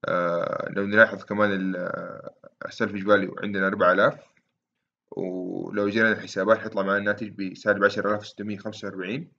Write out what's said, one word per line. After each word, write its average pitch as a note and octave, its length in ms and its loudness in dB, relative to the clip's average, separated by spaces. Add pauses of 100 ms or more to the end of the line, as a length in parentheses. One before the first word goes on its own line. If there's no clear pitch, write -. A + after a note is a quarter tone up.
آه، F2 640 -2
لو G2+ 160 -2
نلاحظ G#2 380 4
كمان G#2 280 2
ال-، F#2+ 240 -2
آه، - 580 -8 (320)
السلفج G2+ 400 -6
فاليو G2 320 4
عندنا G2+ 280 -2
أربعة F#2+ 260 4
آلاف، G#2+ 280 4 (920)
ولو F#2 760 -4
جينا A2 240 4
الحسابات G2+ 460 2
حيطلع G#2+ 240 -4
معنا G2 160 2
الناتج G#2 300 -2
بسالب G2 560 0
عشرة G2+ 260 -2
آلاف G#2 160 -4
ستمية G#2 320 -10
خمسة G2+ 300 -12
وأربعين. F#2+ 500 -10